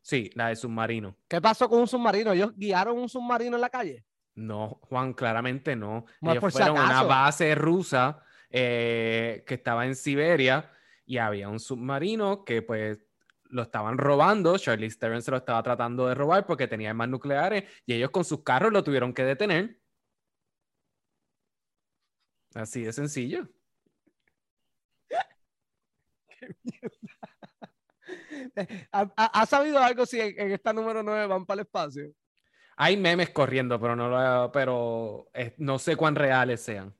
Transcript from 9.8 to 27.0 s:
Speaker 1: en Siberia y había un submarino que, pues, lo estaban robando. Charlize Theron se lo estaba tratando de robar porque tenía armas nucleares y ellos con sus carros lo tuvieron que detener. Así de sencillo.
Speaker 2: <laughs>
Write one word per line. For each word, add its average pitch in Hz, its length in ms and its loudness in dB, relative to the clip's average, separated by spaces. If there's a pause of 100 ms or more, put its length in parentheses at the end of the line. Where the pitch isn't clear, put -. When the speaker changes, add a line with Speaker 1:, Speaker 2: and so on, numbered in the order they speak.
Speaker 1:
en 131 80 -4
Siberia 143 760 2 (360)
y 131 100 -6
había 104 320 -4
un 110 100 -6
submarino 180 840 -4
que, 117 160 -2
pues, 107 380 -6 (460)
lo 123 180 -6
estaban 110 340 -4
robando. 165 600 4
Charlize 110 400 -2
Theron 117 240 -4
se - 80 -6
lo 131 60 -2
estaba 117 260 -2
tratando 123 440 -2
de 127 60 0
robar 160 320 2
porque 135 220 -2
tenía 107 240 -6
armas 117 180 -2
nucleares 143 540 -2 (240)
y 123 80 -2
ellos 120 160 -2
con 175 140 0
sus 156 180 -6
carros 185 280 2
lo 202 120 4
tuvieron 127 280 0
que 131 120 -2
detener. 180 560 0 (2750)
Así 113 300 -10
de 110 100 -6
sencillo. 147 560 -6 (1600)
Speaker 2:
<laughs> - 1900 -14 (2000)